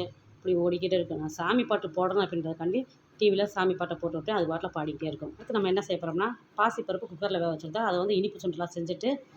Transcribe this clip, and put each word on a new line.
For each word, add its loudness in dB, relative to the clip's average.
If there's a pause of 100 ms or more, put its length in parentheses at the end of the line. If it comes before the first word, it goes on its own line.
(340)
இப்படி -2
ஓடிக்கிட்டே 2
இருக்கும். 0
நான் -4
சாமி 2
பாட்டு 0
போடணும் 2
அப்படின்றதுக்காண்டி 0 (400)
டி 6
வில 4
சாமி 2
பாட்டை -2
போட்டு -2
விட்டு -2
அது 2
பாட்டுல -2
பாடிக்கிட்டே -4
இருக்கும். -6
அடுத்து -10
நம்ம 2
என்ன 2
செய்ய -2
போறோம்னா, -2 (280)
பாசிப்பருப்பு 0
குக்கர்ல -2
வேக 2
வச்சிருந்தா -4
அதை 2
வந்து 2
இனிப்பு 0
சுண்டலா -4
செஞ்சுட்டு, -4 (280)